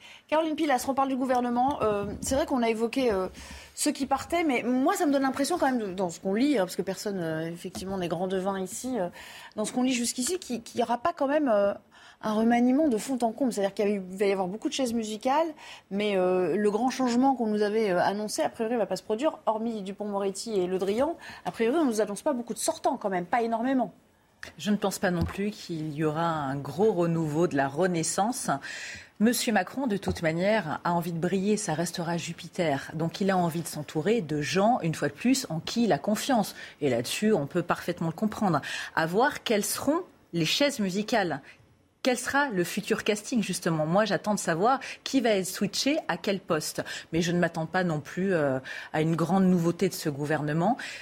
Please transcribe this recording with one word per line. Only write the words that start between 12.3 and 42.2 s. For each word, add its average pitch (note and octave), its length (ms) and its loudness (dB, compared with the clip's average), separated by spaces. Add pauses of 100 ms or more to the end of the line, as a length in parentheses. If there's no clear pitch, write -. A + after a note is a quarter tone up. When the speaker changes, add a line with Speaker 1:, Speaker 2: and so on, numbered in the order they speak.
Speaker 1:
remaniement A#3+ 560 4
de A3+ 80 2
fond A#3+ 260 -2
en A#3 80 2
comble. A#3 220 0
C'est-à-dire G3 220 0
qu'il G#3+ 120 0
y - 20 4
a - 40 4
eu, G3 180 0
il F#3+ 80 -10
va G3+ 80 4
y G3 60 4
avoir F#3+ 160 0
beaucoup A3 200 -6
de C#4 60 -2
chaises A#3+ 200 0
musicales, A#3 520 0 (440)
mais, G3+ 260 0
euh, F3+ 400 2
le G#3 140 4
grand A3+ 200 2
changement B3+ 440 4
qu'on B3 120 0
nous G#3+ 160 2
avait, G#3 280 2
euh, F3 100 2
annoncé, G#3 420 0
a C#4+ 60 2
priori, A#3 280 -2
va G#3 100 2
pas F#3 100 -4
se - 60 -10
produire. C4+ 440 -2
Hormis A3 360 -2
Dupond-Moretti G3+ 760 -4
et F3+ 80 2
Le F#3 120 -2
Drian, A3 380 0 (280)
a F3 80 -2
priori, A3+ 260 0
on E4 60 4
nous A3+ 160 2
annonce G3+ 220 -2
pas D4+ 100 0
beaucoup A#3+ 220 -6
de - 40 -6
sortants D#4+ 380 0
quand G3+ 140 -4
même, F#3 160 -2
pas A#3+ 160 0
énormément. A#3 500 0 (680)
Speaker 2:
Je D#3+ 120 -2
ne G#3 60 4
pense G3+ 220 -2
pas G3 120 2
non E3+ 120 0
plus G3+ 280 -2
qu'il D#3 440 -8
y D#3 100 0
aura D#3 220 2
un D3 300 -2
gros D#3 360 2
renouveau E3 540 2
de C#3 100 -2
la C#3 120 4
Renaissance. F3+ 840 0 (720)
Monsieur A#3 320 4
Macron, G#3+ 340 0
de G3+ 100 0
toute - 260 -4
manière, E3+ 640 0
a E3+ 80 2
envie F3 200 0
de E3+ 60 -4
briller, F#3+ 380 2
ça F3 160 -2
restera E3+ 460 -2
Jupiter. E3 760 -2
Donc E3 260 -4
il G3 100 2
a F#3 80 2
envie E3+ 240 0
de - 60 -8
s'entourer E3 520 -2
de D3+ 220 -2
gens, F#3+ 400 2
une E3 120 0
fois C#3+ 140 -2
de C#3+ 60 -4
plus, C4 360 2
en D#3+ 100 -4
qui A#3 240 0
il G3 80 4
a - 60 4
confiance. G#3+ 560 0 (260)
Et C#3+ 100 2
là-dessus, B2 420 2
on D3+ 140 2
peut F3 160 0
parfaitement F3 460 -2
le D#3+ 40 -2
comprendre. G3+ 480 0 (360)
À D#3+ 100 2
voir A3+ 380 0
quelles G#3 200 2
seront D#4+ 380 -2 (320)
les E3 100 2
chaises C#4 360 2
musicales. G3 600 0 (640)
Quel B3 160 2
sera C#4 320 0